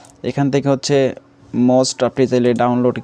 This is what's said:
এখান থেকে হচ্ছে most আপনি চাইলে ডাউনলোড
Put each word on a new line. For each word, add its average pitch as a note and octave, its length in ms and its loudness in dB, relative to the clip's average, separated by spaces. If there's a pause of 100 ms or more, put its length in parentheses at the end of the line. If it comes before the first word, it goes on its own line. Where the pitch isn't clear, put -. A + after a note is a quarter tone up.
(300)
এখান C#3+ 220 -2
থেকে C#3 220 0
হচ্ছে C#3+ 220 -2 (720)
most B2+ 300 2 (100)
আপনি C3+ 220 -2
চাইলে B2 200 2 (120)
ডাউনলোড B2 420 0